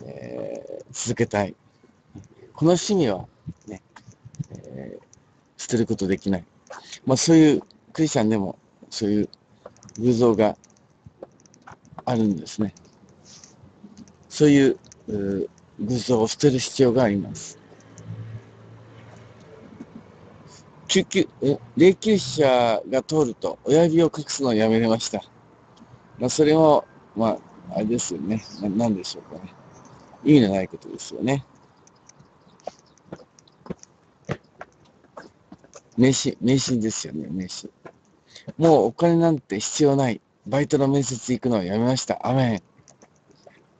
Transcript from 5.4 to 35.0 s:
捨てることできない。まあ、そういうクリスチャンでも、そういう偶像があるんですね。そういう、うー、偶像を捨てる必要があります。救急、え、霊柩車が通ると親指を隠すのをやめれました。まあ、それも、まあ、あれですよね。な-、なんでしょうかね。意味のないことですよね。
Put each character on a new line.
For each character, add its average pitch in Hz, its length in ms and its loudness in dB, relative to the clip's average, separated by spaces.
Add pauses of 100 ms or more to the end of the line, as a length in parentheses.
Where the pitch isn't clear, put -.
捨 - 60 -14
て 123 100 -2
る 110 80 2
こ 110 100 -2
と 101 120 -4
で 95 100 0
き - 140 -6
な 92 80 -2
い。 85 60 -14 (600)
ま 131 80 2
あ、 131 40 2
そ 165 160 2
う 160 40 8
い 151 200 6
う - 40 -4 (320)
ク - 80 -4
リ 156 60 2
ス - 60 -6
チ 135 60 0
ャ 113 40 2
ン 107 60 2
で 110 80 0
も、 98 200 -6 (320)
そ - 180 -6
う 101 40 0
い 104 100 0
う 92 80 -4 (720)
偶 120 140 2
像 117 220 4
が 107 220 2 (1500)
あ 123 100 0
る 113 80 0
ん 104 120 0
で 78 120 -10
す - 140 -10
ね。 101 120 -4 (1600)
そ - 180 2
う - 20 8
い 139 180 6
う、 - 120 0 (280)
う - 60 -8
ー、 98 360 -4 (300)
偶 113 180 -4
像 113 240 0
を 110 60 2
捨 - 100 -8
て 147 120 2
る 127 100 0
必 - 240 -2
要 120 100 4
が 127 100 2
あ 113 60 2
り 101 80 0
ま 92 180 -6
す。 - 240 -18 (3250)
救 190 180 2
急、 - 220 -2 (140)
え、 135 160 0 (180)
霊 175 180 6
柩 214 260 0
車 127 720 2
が 131 140 0
通 156 220 0
る 113 100 -4
と - 280 -6
親 156 220 4
指 165 180 4
を 156 120 2
隠 151 120 -10
す - 160 -6
の 131 60 0
を 117 40 2
や 107 160 2
め 113 100 2
れ 113 80 2
ま 113 120 2
し - 100 -8
た。 101 140 -8 (960)
ま 120 80 -2
あ、 - 20 0
そ 151 160 4
れ 151 80 4
も、 156 320 6 (300)
ま 110 140 0 (420)
あ、 - 40 -12
あ - 40 -2
れ 107 60 -2
で 120 140 -2
す - 140 -8
よ 78 80 -10
ね。 107 220 -6 (180)
な-、 101 80 -4
な 110 200 0
ん 104 60 0
で 90 80 -10
し - 140 -12
ょ 85 40 -16 (100)
う 76 40 -16
か 87 80 -16
ね。 95 100 -20 (720)
意 147 100 4
味 143 80 8
の 104 120 4
な 95 80 0
い 92 60 -6
こ - 100 -18
と - 120 -20
で - 100 -14
す - 160 -16
よ - 60 -10
ね。 131 240 -2 (4000)